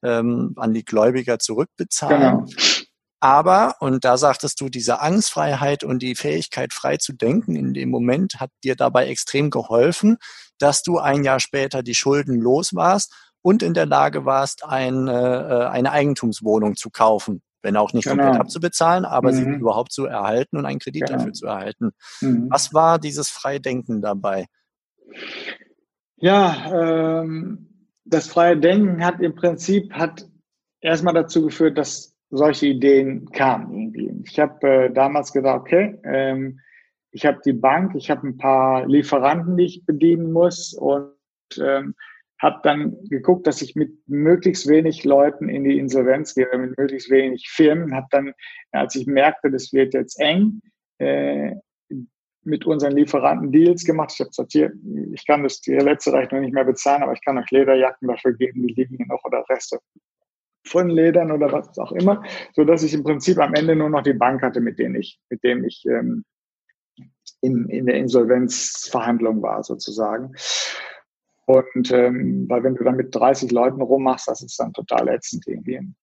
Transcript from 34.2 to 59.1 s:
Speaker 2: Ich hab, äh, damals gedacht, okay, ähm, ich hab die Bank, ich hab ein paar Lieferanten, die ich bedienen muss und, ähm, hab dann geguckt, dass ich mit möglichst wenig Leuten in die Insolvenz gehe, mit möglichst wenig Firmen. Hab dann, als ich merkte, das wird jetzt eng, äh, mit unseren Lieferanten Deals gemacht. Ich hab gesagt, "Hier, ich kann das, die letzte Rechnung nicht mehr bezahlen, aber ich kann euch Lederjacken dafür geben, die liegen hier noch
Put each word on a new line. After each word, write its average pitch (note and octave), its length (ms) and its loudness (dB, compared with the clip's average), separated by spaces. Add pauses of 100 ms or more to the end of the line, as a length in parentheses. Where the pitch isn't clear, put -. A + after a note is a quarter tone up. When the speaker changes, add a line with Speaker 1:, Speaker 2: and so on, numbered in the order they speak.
Speaker 2:
Ich - 140 -8
hab, D3 240 -2
äh, C3 260 4
damals C3+ 440 0
gedacht, C3 280 0
okay, G3+ 440 0
ähm, C3+ 560 -4 (500)
ich - 140 -6
hab - 180 0
die - 100 2
Bank, D3+ 420 2
ich C3 140 -8
hab C3+ 140 -2
ein C3 140 -8
paar C3 500 2
Lieferanten, D3 720 2
die F3+ 80 4
ich - 200 -10
bedienen E3 460 2
muss F3 420 0
und, C#3+ 400 -4 (480)
ähm, C#3 340 -2 (440)
hab D3 240 0
dann D3 340 0 (120)
geguckt, C#3+ 360 0
dass D#3 160 0
ich C3 140 -10
mit D3+ 160 -2 (160)
möglichst D#3+ 600 2
wenig D#3 360 4
Leuten C#3+ 440 4
in C#3 160 -4
die C#3 140 2
Insolvenz C3+ 560 0
gehe, B2+ 140 2 (100)
mit B2+ 180 -6
möglichst C3+ 360 -4
wenig C3 380 2
Firmen. D#3 440 2
Hab C3+ 160 -8
dann, C#3 240 0 (380)
als C#3 240 -2
ich B2+ 100 -6
merkte, C#3 460 2
das C3 220 -6
wird C3+ 200 2
jetzt - 260 -4
eng, F#3+ 420 2 (360)
äh, C#3+ 580 -2 (880)
mit D3+ 220 -4
unseren C#3+ 280 0
Lieferanten C#3+ 580 0
Deals F3 320 4
gemacht. D#3 320 -2
Ich - 60 -8
hab - 80 -6
gesagt, - 240 -10
"Hier, D3+ 200 2 (400)
ich - 140 -14
kann D3 160 2
das, - 180 -4
die C3+ 140 -2
letzte C#3+ 380 2
Rechnung C3+ 280 0
nicht C3 120 -6
mehr C3+ 120 2
bezahlen, C#3 380 2
aber C3+ 100 -2
ich - 100 -10
kann C#3 140 -2
euch A#2+ 140 -6
Lederjacken C3 560 4
dafür B2 260 -2
geben, B2+ 320 -4
die A#2+ 80 -2
liegen B2+ 240 -4
hier B2 80 -6
noch B2+ 180 -8